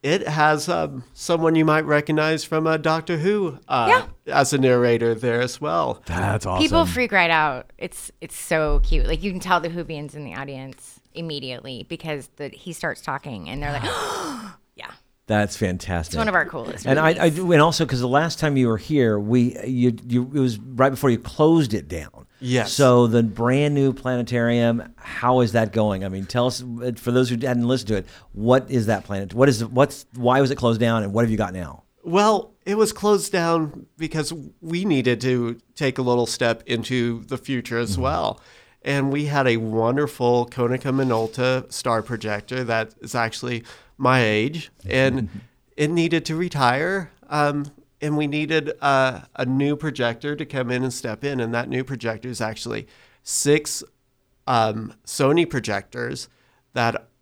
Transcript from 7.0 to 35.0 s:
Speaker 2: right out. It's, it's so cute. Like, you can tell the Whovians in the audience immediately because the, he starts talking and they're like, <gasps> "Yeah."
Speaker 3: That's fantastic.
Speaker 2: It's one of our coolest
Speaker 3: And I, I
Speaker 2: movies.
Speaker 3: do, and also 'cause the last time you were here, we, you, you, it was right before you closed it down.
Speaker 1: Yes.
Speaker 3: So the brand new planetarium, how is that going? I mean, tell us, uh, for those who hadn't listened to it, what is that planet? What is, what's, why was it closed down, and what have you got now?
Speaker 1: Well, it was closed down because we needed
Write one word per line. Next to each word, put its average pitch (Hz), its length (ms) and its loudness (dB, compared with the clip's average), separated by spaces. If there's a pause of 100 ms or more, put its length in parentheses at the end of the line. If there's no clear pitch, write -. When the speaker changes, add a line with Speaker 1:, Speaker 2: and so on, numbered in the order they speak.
Speaker 2:
right 180 200 2
out. 151 460 0
It's, - 340 -12 (100)
it's - 140 -14
so 151 480 2
cute. - 240 2
Like, 160 160 -2
you 202 80 -2
can 180 100 -6
tell 180 180 2
the 165 100 -4
Whovians 160 460 -10
in 147 80 -12
the 120 120 -12
audience 135 600 -14 (200)
immediately 135 760 -10
because 151 480 -10
the, 139 120 -10
he - 220 -16
starts 156 300 -8
talking 123 480 -10
and 135 120 -8
they're 147 120 -6
like, 120 100 -6
<gasps> 381 920 -8
"Yeah." - 160 -16 (340)
Speaker 3:
That's 104 320 0
fantastic. 90 560 -4
Speaker 2:
It's - 40 -4
one 220 120 0
of 185 60 0
our 160 100 4
coolest 113 400 -10
Speaker 3:
And 135 140 4
I, 156 100 4
I 170 60 4
Speaker 2:
movies. 170 200 2
Speaker 3:
do, 175 160 0
and 151 100 8
also 165 240 4
'cause 127 140 -2
the 123 80 -2
last 147 320 0
time 147 180 0
you 127 100 4
were 113 100 2
here, 117 420 2
we, 120 460 2
you, 123 320 2 (100)
you, 123 260 0
it 147 60 0
was 120 200 0
right 131 320 2
before 135 180 0
you 113 80 2
closed 156 560 2
it 78 140 -6
down. - 400 -12 (120)
Speaker 1:
Yes. 123 340 0
Speaker 3:
So 123 340 8
the 117 160 4
brand 123 500 2
new 139 180 2
planetarium, 120 1040 0
how 127 440 0
is 113 120 2
that 113 200 2
going? 104 320 0
I 95 40 -4
mean, 95 160 -6
tell 120 200 0
us, 127 180 -4
uh, 120 320 -6
for 120 160 -4
those 127 180 4
who 123 60 0 (100)
hadn't 120 220 2
listened 123 220 0
to 110 80 2
it, 92 80 -4 (260)
what 123 380 2
is 120 160 0
that 101 180 0
planet? 98 300 -8
What 131 160 6
is, 113 160 0
what's, 131 400 0 (100)
why 123 260 2
was 131 100 2
it 139 60 -2
closed 117 220 2
down, 113 240 2
and 98 80 -6
what 113 140 2
have 110 60 0
you 110 60 0
got 98 160 -2
now? 85 300 -12 (200)
Speaker 1:
Well, 196 500 2 (140)
it 202 100 -2
was 214 160 2
closed 202 380 2
down 165 560 0 (100)
because 156 340 -4 (300)
we 170 240 -4
needed 127 360 2